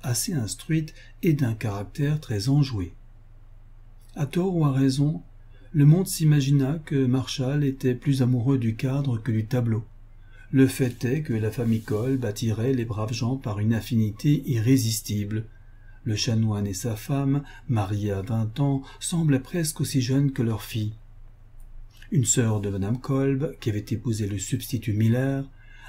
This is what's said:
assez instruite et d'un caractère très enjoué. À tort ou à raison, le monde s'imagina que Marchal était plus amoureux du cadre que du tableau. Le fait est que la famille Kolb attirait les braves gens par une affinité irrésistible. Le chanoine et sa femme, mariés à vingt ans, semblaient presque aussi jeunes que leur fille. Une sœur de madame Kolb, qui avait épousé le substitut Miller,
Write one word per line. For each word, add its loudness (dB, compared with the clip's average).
assez -2
instruite -4
et 4
d'un 0
caractère -4
très -4
enjoué. 0
À -4
tort 0
ou 4
à 4
raison, 2
le 6
monde 8
s'imagina 2
que 0
Marchal 0
était 0
plus 0
amoureux 2
du 0
cadre -2
que -6
du 0
tableau. 0
Le 6
fait -2
est 0
que -6
la 0
famille 0
Kolb -2
attirait 0
les 0
braves -4
gens -2
par -6
une 2
affinité 2
irrésistible. 0
Le -2
chanoine 0
et -4
sa -4
femme, 0
mariés 0
à -2
vingt -2
ans, 2
semblaient 2
presque -4
aussi 0
jeunes 2
que -2
leur -2
fille. -4
Une 4
sœur 2
de -2
madame -2
Kolb, -2
qui -2
avait -4
épousé -2
le -4
substitut -4
Miller, 2